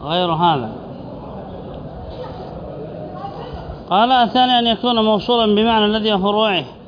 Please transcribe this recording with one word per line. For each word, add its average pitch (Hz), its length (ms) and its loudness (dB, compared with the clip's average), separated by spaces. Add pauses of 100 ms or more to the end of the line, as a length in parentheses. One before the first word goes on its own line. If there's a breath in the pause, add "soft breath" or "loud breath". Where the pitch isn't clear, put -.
غير 170 280 2
هذا". 156 400 2 (3250)
قال: 214 220 4
"الثاني 254 480 4
أن 233 80 2
يكون 226 380 2
موصولا 214 500 4
بمعنى 220 300 4
الذي 214 280 2
وفروعه 202 520 2 (220)